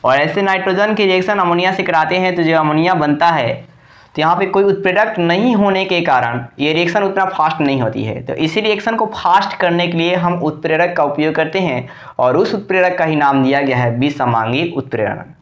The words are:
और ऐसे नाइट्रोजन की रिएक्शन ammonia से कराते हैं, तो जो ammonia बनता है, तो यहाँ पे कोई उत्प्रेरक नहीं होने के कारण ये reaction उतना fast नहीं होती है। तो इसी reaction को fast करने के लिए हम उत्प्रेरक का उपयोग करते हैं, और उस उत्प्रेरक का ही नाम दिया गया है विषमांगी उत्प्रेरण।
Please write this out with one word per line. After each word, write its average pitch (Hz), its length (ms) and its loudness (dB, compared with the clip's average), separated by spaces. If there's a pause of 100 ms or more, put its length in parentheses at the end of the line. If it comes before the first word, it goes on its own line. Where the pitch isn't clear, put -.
और 135 120 4
ऐसे 151 260 0
नाइट्रोजन 190 520 0
की 208 120 0
रिएक्शन 190 340 0
ammonia 175 320 2
से 185 120 -4
कराते 165 340 0
हैं, 185 180 0
तो 170 80 0
जो 160 140 4
ammonia 156 360 2
बनता 151 340 2
है, 147 260 2 (640)
तो 151 60 -2
यहाँ 160 140 4
पे 196 100 0
कोई 190 180 2
उत्प्रेरक 196 560 2
नहीं 190 360 2
होने 196 300 2
के 180 160 0
कारण 123 440 0 (140)
ये 147 140 0
reaction 175 300 0
उतना 190 220 0
fast 160 360 -2
नहीं 139 200 0
होती 110 220 -2
है। 110 200 -6
तो 131 100 -6
इसी 160 280 -2
reaction 214 340 -2
को 226 100 0
fast 196 520 0
करने 175 300 0
के 170 100 -4
लिए 170 180 0
हम 175 180 0
उत्प्रेरक 165 640 -2
का 160 60 2
उपयोग 151 320 -2
करते 160 240 -2
हैं, 127 300 -4 (300)
और 127 180 2
उस 208 160 0
उत्प्रेरक 180 440 0
का 165 80 0
ही 156 100 0
नाम 139 280 2
दिया 139 180 2
गया 131 160 0
है 123 140 0
विषमांगी 127 840 -2
उत्प्रेरण। 107 440 -4 (200)